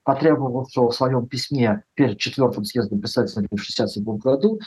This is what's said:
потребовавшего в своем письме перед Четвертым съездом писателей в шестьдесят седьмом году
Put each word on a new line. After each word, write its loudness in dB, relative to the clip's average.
потребовавшего 2
в -4
своем 0
письме 0
перед 2
Четвертым 0
съездом -2
писателей -2
в -4
шестьдесят -4
седьмом -4
году 2